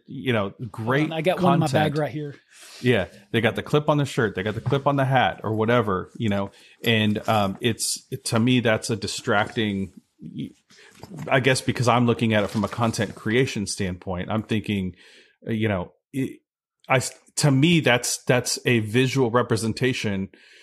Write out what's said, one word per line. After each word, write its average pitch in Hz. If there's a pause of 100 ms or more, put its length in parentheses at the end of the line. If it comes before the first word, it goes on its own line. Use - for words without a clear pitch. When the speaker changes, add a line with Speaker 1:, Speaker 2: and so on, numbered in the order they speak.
Speaker 1:
you 127
know, 101 (160)
great 120
Speaker 2:
Hold 156
on, 160
I -
got 175
one 175
in 170
my 160
bag 151
Speaker 1:
content. 147
Speaker 2:
right 147
here. 147 (440)
Speaker 1:
Yeah, 117 (240)
they 113
got 123
the 101
clip 147
on 147
the 143
shirt, 110
they 95
got 104
the 113
clip 139
on 139
the 135
hat 123
or 110
whatever, 107
you 113
know. 101 (300)
And, 107
um, 101
it's, - (180)
to 113
me, 123
that's 110
a 117
distracting, 104 (1400)
I 131
guess, 131
because -
I'm 120
looking 113
at 104
it -
from 104
a 98
content 113
creation 113
standpoint. 90
I'm 107
thinking, 101 (520)
uh, 117
you 110
know, 92 (220)
it, 135 (480)
I, 131 (340)
to 147
me, 156
that's, 123
that's -
a 123
visual 117
representation. 110 (340)